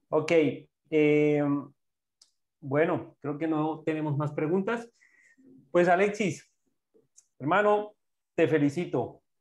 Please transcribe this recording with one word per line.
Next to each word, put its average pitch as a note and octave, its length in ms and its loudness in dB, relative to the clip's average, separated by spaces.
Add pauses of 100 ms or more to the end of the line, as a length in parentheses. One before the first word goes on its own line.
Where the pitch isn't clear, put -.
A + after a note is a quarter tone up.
Ok. D#3 220 -2 (580)
Eh, D3+ 540 2 (1160)
bueno, D3 580 -2
creo D3 180 -8
que D#3+ 100 -4
no D#3 360 -4
tenemos D#3 320 -4
más D3 160 -4
preguntas. G3 560 -4 (840)
Pues, F3 180 4
Alexis, F#3+ 600 0 (880)
hermano, G#3 560 0 (400)
te E3 120 4
felicito. D3+ 720 -2 (200)